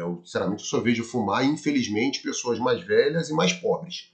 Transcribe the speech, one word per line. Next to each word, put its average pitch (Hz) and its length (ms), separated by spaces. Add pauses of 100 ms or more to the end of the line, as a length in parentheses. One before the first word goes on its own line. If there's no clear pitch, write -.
eu, 87 240
sinceramente, 98 380
eu - 40
só 123 140
vejo 113 220
fumar, 113 420
infelizmente, 131 760
pessoas 123 340
mais 120 240
velhas 143 480
e 151 40
mais 175 200
pobres. - 600